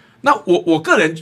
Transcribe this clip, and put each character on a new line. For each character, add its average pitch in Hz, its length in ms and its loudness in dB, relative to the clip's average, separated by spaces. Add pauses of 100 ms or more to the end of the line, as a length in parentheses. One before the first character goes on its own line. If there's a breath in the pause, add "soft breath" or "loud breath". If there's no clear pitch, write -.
(220 soft breath)
那 277 120 2 (120)
我， 175 200 0
我 160 160 0
个 175 160 2
人， 160 240 0